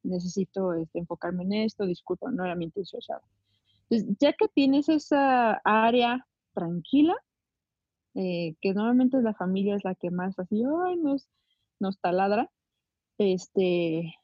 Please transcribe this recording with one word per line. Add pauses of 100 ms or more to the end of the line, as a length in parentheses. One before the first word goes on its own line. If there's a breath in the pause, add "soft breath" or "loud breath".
necesito,
este,
enfocarme
en
esto,
disculpa,
no
era
mi
intención",
o
sea. (680)
Entonces,
ya
que
tienes
esa (100)
área (280)
tranquila, (1000)
eh,
que
normalmente
la
familia
es
la
que
más
así, (240)
ay,
nos, (520)
nos
taladra, (680)
este,